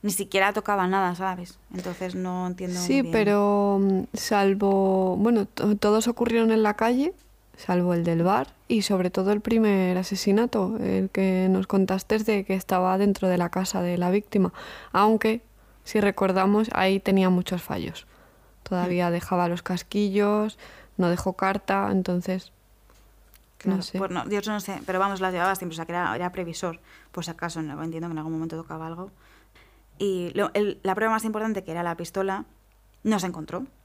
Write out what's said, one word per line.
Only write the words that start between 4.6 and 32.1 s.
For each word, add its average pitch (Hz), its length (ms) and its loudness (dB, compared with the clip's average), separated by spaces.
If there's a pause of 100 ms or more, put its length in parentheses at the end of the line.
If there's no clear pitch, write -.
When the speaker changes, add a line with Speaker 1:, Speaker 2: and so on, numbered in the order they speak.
Speaker 2:
bueno, 208 280 2
to-, - 320 0
todos 214 320 2
ocurrieron 233 420 2
en 220 120 4
la 208 120 2
calle, 247 380 2 (460)
salvo 180 340 2
el 170 120 0
del 165 180 2
bar, 214 320 2 (120)
y 220 160 2
sobre 185 280 0
todo 190 220 0
el 214 80 0
primer 202 580 2
asesinato, 202 800 0
el 190 320 0
que 185 400 2
nos 190 160 2
contaste 190 540 0
de 208 240 0
que 196 100 -2
estaba 185 420 0
dentro 196 320 2
de 180 80 2
la 175 140 0
casa 185 320 -2
de 175 160 -2
la 180 120 0
víctima, 196 420 0 (400)
aunque, 220 500 2 (420)
si - 160 0
recordamos, 196 720 2
ahí 190 260 2
tenía 190 300 4
muchos 180 320 0
fallos. - 460 -8 (560)
Todavía 180 480 -2
Speaker 1:
Mm. - 20 0
Speaker 2:
dejaba 175 360 0
los 175 140 -4
casquillos, 208 920 0 (400)
no 180 140 2
dejó 185 240 -2
carta, 196 560 0
entonces, 185 640 -2 (1040)
Speaker 1:
Claro, 190 200 -2
Speaker 2:
no 180 40 -4
sé. - 160 -8
Speaker 1:
pues 190 140 -4
no, - 160 -4
yo 202 180 -2
no 208 140 -4
sé, 190 260 -10
pero 185 140 -2
vamos, 196 200 0
las 185 120 0
llevaba 185 240 0
siempre, 180 180 -8
o - 20 -10
sea, 165 100 -8
que 170 60 -10
era, 175 220 -2
era 175 160 -4
previsor, 170 480 -8 (320)
por 170 140 -10
si 170 80 -10
acaso, 165 280 -8
no, 151 220 -8
entiendo 165 260 -8
que 170 40 -8
en 160 60 -8
algún 160 160 -8
momento 160 220 -6
tocaba 160 300 -12
algo. 175 240 -12 (880)
Y 180 360 -2
lo, 202 200 -2
el, 208 300 0
la 190 100 2
prueba 220 180 0
más 220 120 -2
importante, 214 400 -4
que 165 80 -10
era 170 100 -4
la 170 140 -4
pistola, 190 480 -4 (580)